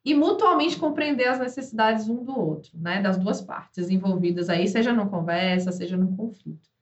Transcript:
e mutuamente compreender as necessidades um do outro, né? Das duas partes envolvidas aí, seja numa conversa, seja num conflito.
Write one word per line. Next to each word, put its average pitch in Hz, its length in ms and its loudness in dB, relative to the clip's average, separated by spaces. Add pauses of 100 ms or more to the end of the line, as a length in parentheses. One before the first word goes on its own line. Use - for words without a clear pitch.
e 294 120 2
mutuamente 349 600 4
compreender 294 500 0
as 262 120 2
necessidades 220 680 0
um 247 140 -2
do 262 140 -6
outro, 156 360 -4
né? 175 280 -4
Das 190 160 2
duas 107 220 -2
partes - 500 -8
envolvidas 175 600 0
aí, 175 180 2
seja 233 240 2
numa 214 160 2
conversa, 180 640 0
seja 180 240 -6
num 185 200 2
conflito. 196 520 -10 (140)